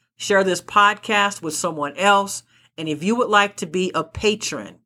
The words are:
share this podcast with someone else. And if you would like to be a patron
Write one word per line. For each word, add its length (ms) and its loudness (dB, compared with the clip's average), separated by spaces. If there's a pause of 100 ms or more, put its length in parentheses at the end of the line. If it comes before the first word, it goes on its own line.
(180)
share 260 2
this 180 0
podcast 800 2
with 120 -6
someone 440 -6
else. 460 2 (340)
And 120 -6
if 140 -4
you 120 0
would 140 0
like 280 2
to 80 -8
be 300 -2
a 80 -2
patron 840 -4